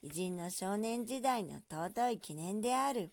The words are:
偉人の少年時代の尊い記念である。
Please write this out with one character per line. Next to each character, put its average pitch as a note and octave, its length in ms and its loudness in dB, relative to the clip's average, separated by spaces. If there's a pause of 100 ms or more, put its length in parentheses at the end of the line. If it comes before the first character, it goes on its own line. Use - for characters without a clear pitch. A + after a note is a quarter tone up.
偉 C#3 60 -10
人 F3+ 300 -2
の F3 100 -4
少 F#3+ 300 0
年 A3+ 260 0
時 B3 160 -2
代 A#3+ 240 2
の D3 160 -8 (100)
尊 G#3 420 2
い G#3+ 60 -2
記 - 160 -10
念 F3+ 280 -2
で B3 120 4
あ C4+ 160 4
る。 G#3+ 220 0